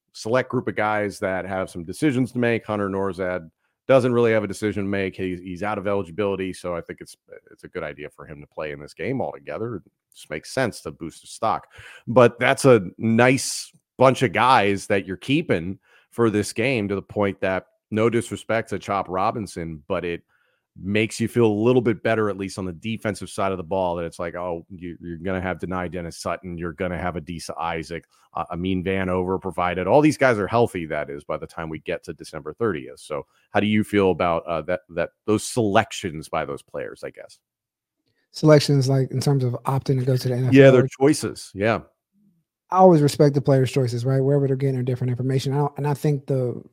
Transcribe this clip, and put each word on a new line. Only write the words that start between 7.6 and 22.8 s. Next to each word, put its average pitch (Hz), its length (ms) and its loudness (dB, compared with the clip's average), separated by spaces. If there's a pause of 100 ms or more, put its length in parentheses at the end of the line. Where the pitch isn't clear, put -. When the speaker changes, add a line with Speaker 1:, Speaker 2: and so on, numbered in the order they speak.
Speaker 1:
a 80 60 -18
good 87 140 -10
idea 73 260 -12
for 73 160 -20
him 73 160 -16
to 73 60 -20
play 78 240 -8
in 71 80 -10
this 71 160 -16
game 113 260 -4
altogether. 73 540 -8
It 82 80 -12 (320)
just - 160 -18
makes 78 200 -10
sense 123 300 -4
to 82 100 -10
boost 76 300 -14
his - 80 -20
stock. 101 380 -4 (400)
But 120 320 6
that's 131 260 0
a 120 160 10 (160)
nice 120 760 2 (260)
bunch 127 260 4
of 101 100 0
guys 104 540 4
that 101 180 0
you're 90 120 -8
keeping 113 600 -2 (320)
for 117 220 2
this 101 200 0
game, 113 360 -2
to 98 80 -2
the 95 80 -6
point 101 380 -2
that, 95 260 -2 (260)
no 110 160 4
disrespect 110 600 -4
to 98 100 -6
Chop 95 300 -4
Robinson, 92 760 -4
but 87 200 -4
it 85 180 -6 (580)
makes 104 380 -2
you 113 80 -2
feel 120 180 2
a - 20 6
little 113 340 4
bit 104 200 0
better, 110 280 0
at 95 80 -6
least 98 200 -8
on 95 60 -6
the 92 80 -6
defensive 101 580 -6